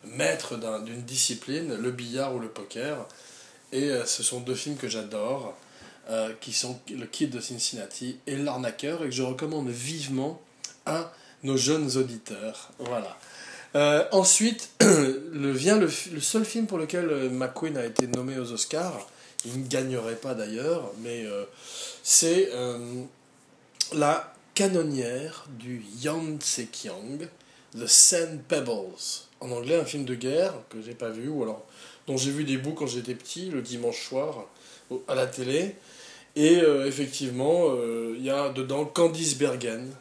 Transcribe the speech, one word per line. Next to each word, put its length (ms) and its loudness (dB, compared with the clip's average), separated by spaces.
maître 520 -2
d'un, 220 -4
d'une 220 -8
discipline, 720 -2
le 160 -2
billard 440 -4
ou 40 -4
le 100 -8
poker. 580 -8
Et, 180 0
euh, 160 2
ce 180 -2
sont 160 0
deux 160 -2
films 200 -6
que 120 -6
j'adore, 680 -4
euh, 320 -2
qui 100 -10
sont 280 -4
Le 160 -8
Kid 240 -2
de 100 -6
Cincinnati 760 -6
et 100 -2
L'Arnaqueur, 680 -4
et 20 -4
que 100 -4
je 80 0
recommande 460 -4
vivement 720 -4
à 260 -2
nos 140 2
jeunes 400 2
auditeurs. 840 -6
Voilà. 380 -6
Euh, 360 6
ensuite, 640 6
<clears throat> 40 -20
le, 720 6
vient 260 6
le 100 6
fi-, 240 -2
le 100 -6
seul 240 2
film 200 -2
pour 120 -2
lequel, 320 0
euh, 200 0
McQueen 460 -2
a 100 -2
été 220 2
nommé 320 -4
aux 140 -6
Oscars, 540 -4
il 180 -4
ne 40 -8
gagnerait 480 -2
pas 180 -8
d'ailleurs, 680 -4
mais, 260 -6
euh, 180 -6
c'est, 520 6
euh, 500 -4
La 400 2
canonnière 920 0
du 240 -8
Yangtze-kiang, 1300 -4
The 100 -6
Sand 600 6
Pebbles. 760 -4
En 100 -8
anglais, 240 0
un 100 2
film 200 -4
de 100 -2
guerre 380 0
que 120 -12
j'ai 120 -12
pas 160 -6
vu, 180 -8
ou 160 -2
alors 220 -6
dont 100 -2
j'ai 140 0
vu 120 -2
des 140 0
bouts 160 -4
quand 140 -4
j'étais 280 -6
petit, 340 -10
le 120 -2
dimanche 460 -4
soir, 380 -4
au, 180 -6
à 80 -2
la 120 2
télé. 480 -2
Et, 220 10
euh, 280 6
effectivement, 840 2
euh, 480 0
il 60 -6
y 60 -2
a 200 2
dedans 360 -2
Candice 520 2
Bergen 500 0